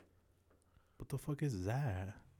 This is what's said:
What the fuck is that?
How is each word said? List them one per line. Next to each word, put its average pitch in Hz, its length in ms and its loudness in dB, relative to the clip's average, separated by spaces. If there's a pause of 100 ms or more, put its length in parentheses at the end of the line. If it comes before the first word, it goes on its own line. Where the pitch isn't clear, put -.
(1000)
What 117 100 -8
the 139 100 0
fuck 147 240 -2
is 110 220 2
that? 104 500 2 (260)